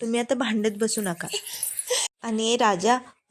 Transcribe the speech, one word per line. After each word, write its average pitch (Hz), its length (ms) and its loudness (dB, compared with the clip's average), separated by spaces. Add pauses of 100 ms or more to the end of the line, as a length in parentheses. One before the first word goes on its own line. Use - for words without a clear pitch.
"तुम्ही 233 180 0
आता 240 160 0
भांडत 220 440 0
बसू 220 220 0
नका." 175 260 -4 (960)
आणि 226 300 0
ए - 40 4
राजा, 220 400 4 (340)